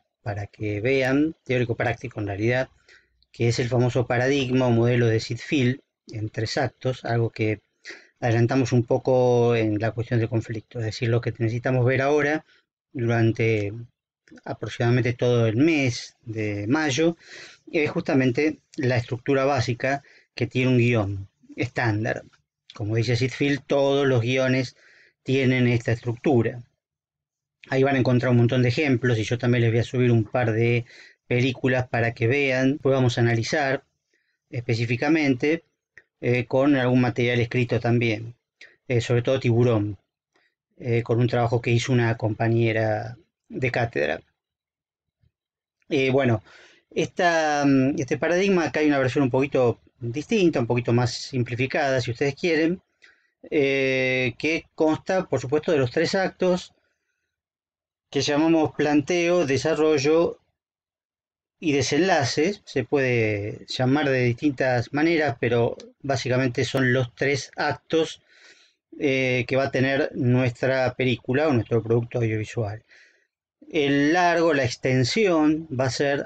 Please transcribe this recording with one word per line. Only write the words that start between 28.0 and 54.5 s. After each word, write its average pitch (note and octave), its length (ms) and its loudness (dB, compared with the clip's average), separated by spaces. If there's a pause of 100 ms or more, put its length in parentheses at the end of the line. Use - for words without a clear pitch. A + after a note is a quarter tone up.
un A#2+ 60 4
montón A#2+ 240 2
de B2 80 2
ejemplos B2 500 0
y G#2 60 -4
yo A#2+ 120 -4
también A#2+ 260 0
les A2+ 80 2
voy A2+ 100 0
a - 20 -4
subir B2 260 0
un A2+ 140 4
par A2+ 300 -2
de A#2 320 0 (420)
películas B2 640 0
para A#2 240 -2
que A2+ 140 -2
vean. C3+ 440 2
Después C#3 240 0
vamos B2+ 220 2
a C3 40 0
analizar C3+ 600 0 (640)
específicamente, C3+ 1160 0 (560)
eh, B2 240 0
con C#3 320 2
algún B2+ 240 4
material A#2+ 400 0
escrito B2 360 0
también, A#2 580 -2 (520)
eh, A#2+ 140 0
sobre A#2+ 200 0
todo C3 160 0
Tiburón, A2+ 600 2 (800)
eh, A#2 260 -2
con A#2 160 0
un A#2+ 80 4
trabajo A#2+ 340 0
que B2 100 -2
hizo A#2 200 0
una A#2 240 2
compañera A2+ 1000 -2 (320)
de C3 200 -6
cátedra. A#2 520 -2 (1700)
Eh, C3+ 200 2
bueno, B2+ 320 2 (480)
esta, D#3+ 760 0
mm, C#3 340 2
este D3 180 -4
paradigma, F3 460 0
acá D3+ 160 -4
hay D#3 80 2
una C#3+ 120 2
versión C3+ 260 0
un A#2+ 40 -2
poquito C3 520 0 (180)
distinta, D3+ 640 0
un A#2 60 -2
poquito A#2+ 260 0
más A#2+ 180 2
simplificada, C3 880 -2
si B2 120 -4
ustedes C#3 220 -2
quieren, E3 480 0 (680)
eh, C3 880 0
que D#3+ 280 -2 (100)